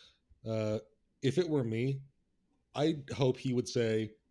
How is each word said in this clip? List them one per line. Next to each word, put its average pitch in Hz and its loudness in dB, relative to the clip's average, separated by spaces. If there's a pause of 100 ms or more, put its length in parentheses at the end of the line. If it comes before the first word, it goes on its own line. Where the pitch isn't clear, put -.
(480)
Uh, 110 0 (420)
if 135 2
it 180 4
were 147 2
me, 120 -2 (720)
I'd 147 0 (120)
hope 127 2
he 131 -2
would 120 0
say, 110 0 (200)